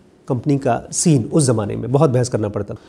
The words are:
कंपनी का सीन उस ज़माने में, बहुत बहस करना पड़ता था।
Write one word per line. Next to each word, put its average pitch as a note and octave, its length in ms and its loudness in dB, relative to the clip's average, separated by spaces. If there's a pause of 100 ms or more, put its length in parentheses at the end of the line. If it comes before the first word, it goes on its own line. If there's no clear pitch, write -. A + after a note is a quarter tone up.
(280)
कंपनी C#3 300 0
का B2+ 240 -2 (100)
सीन C#3+ 400 2
उस D#3+ 100 4
ज़माने A2 340 0
में, A2+ 160 -6
बहुत C#3+ 180 4
बहस B2 180 0
करना G#2+ 200 -2
पड़ता G#2 260 -6
था। A#2 40 -16 (100)